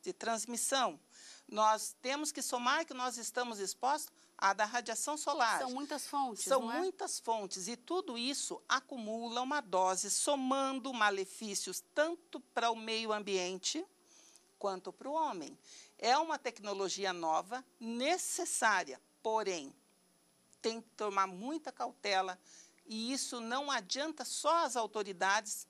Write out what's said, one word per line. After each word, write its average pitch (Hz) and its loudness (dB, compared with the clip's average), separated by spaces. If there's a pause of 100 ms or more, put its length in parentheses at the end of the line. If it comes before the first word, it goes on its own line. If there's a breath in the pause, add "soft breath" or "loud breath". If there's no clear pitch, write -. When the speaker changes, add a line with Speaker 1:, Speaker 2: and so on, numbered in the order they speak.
Speaker 1:
de 185 -8
transmissão. 226 0 (480 loud breath)
Nós 214 2
temos 294 -2
que 269 -6
somar 262 0
que 302 -10
nós 254 -4
estamos 233 -4
expostos 269 -2 (240 soft breath)
à 196 4
da 208 2
radiação 233 -2
solar. 254 2
Speaker 2:
São 254 -2
muitas 277 -6
fontes, 269 -2
Speaker 1:
São 262 4
Speaker 2:
não 233 -2
é? 294 0
Speaker 1:
muitas - -2
fontes. 202 -2
E 233 -4
tudo 320 -4
isso 262 -4
acumula 233 -2
uma 285 0
dose, 185 2
somando 269 2
malefícios 202 0 (100)
tanto 320 0
para 233 -2
o 233 2
meio 220 -2
ambiente 190 0 (720 loud breath)
quanto 185 -4
para - -12
o 285 -4
homem. 254 -2 (420 loud breath)
É 269 6
uma 320 0
tecnologia 196 -2
nova, 175 0 (140)
necessária, 240 0 (220)
porém, 196 0 (880)
tem 226 -2
que 226 -20
tomar 196 2
muita 254 -6
cautela 190 0 (480 loud breath)
e 226 -4
isso 254 -4
não 262 -2
adianta 262 -2
só 330 2
as 240 -2
autoridades 202 0